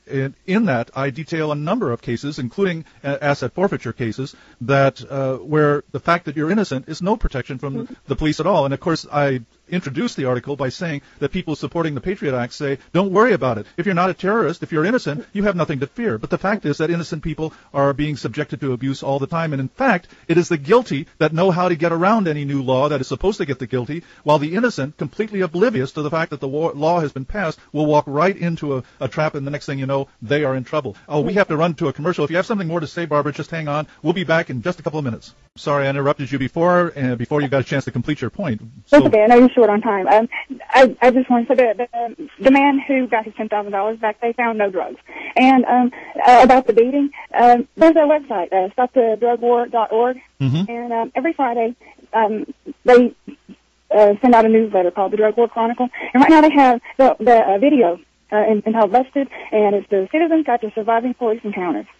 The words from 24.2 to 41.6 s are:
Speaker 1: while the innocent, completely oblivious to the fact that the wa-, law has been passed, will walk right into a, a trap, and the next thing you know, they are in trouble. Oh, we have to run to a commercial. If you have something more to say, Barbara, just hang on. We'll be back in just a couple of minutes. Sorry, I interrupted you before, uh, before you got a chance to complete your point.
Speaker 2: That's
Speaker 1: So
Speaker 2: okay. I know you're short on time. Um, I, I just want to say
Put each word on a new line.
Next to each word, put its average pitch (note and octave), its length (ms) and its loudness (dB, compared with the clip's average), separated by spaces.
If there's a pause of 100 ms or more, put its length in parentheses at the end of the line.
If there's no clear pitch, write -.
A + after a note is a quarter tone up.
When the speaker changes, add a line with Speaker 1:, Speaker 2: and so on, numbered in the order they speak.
Speaker 1:
while D3+ 140 2
the D3+ 160 -4
innocent, F#3+ 440 -4
completely G#3 420 -6
oblivious F3 540 -2
to D#3 80 -8
the D3 100 -6
fact D#3+ 200 -4
that C#3+ 100 -12
the C#3 60 -8
wa-, D3+ 280 -4
law D#3+ 240 0
has D3+ 140 -4
been C3+ 120 -10
passed, F#3+ 320 -6 (140)
will D3+ 140 -2
walk D3+ 200 2
right D#3 300 0
into D#3+ 420 -4
a, B2 60 -8 (160)
a C3+ 80 -6
trap, D#3 260 -4
and C#3 140 -8
the C#3+ 40 -8
next D3 140 -10
thing C#3 140 -8
you C3+ 60 -6
know, C3+ 220 -4 (140)
they C#3+ 220 -2
are C3 120 -2
in B2+ 100 -6
trouble. C3+ 300 -6 (120)
Oh, D3+ 140 -2
we E3+ 120 -2
have G3 140 0
to D#3 100 -4
run E3 180 0
to C#3+ 120 -4
a C3+ 60 -2
commercial. D#3+ 320 -4
If C#3+ 60 -6
you E3 60 -2
have F#3 80 -2
something G3 220 -4
more E3+ 140 -4
to D3+ 60 -8
say, E3+ 180 -8
Barbara, D3 260 -2
just D3 180 -10
hang D#3+ 180 -8
on. D3 200 -4 (160)
We'll D#3+ 100 0
be F#3 100 -2
back D#3+ 260 -2
in B2+ 120 -6
just F3+ 180 -6
a D3 40 -18
couple D#3 160 -6
of C#3+ 60 -6
minutes. - 280 -10 (220)
Sorry, C#3+ 300 -2
I C3+ 40 0
interrupted C#3 420 -2
you C#3 80 -4
before, E3+ 560 0
uh, B2+ 200 -2
before A#2+ 260 -2
you C#3+ 60 -2
got C3 140 0
a - 20 -2
chance C#3 220 -4
to C3 60 -8
complete D3 300 -4
your A#2 100 -6
point. C3+ 280 -6
Speaker 2:
That's - 440 2
Speaker 1:
So - 40 4
Speaker 2:
okay. G#3+ 160 4
I G#3+ 40 4
know A#3+ 100 8
you're B3 120 8
short A3+ 200 4
on G#3 120 0
time. G3+ 260 -2
Um, A3 220 4 (380)
I, B3+ 320 4
I B3+ 120 6
just B3 180 0
want A#3+ 180 2
to C4+ 80 2
say A#3 180 4